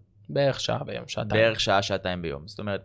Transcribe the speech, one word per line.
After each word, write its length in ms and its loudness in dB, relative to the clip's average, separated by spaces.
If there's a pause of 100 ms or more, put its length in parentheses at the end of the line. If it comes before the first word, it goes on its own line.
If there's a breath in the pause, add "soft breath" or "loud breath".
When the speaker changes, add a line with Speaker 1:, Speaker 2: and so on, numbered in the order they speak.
(300)
Speaker 1:
בערך 300 2
שעה 240 -2
ביום, 240 -8
שעתיים. 340 2
Speaker 2:
בערך 180 4
שעה, 220 4
שעתיים 400 -2
ביום. 260 -4
זאת 120 -14
אומרת, 260 -4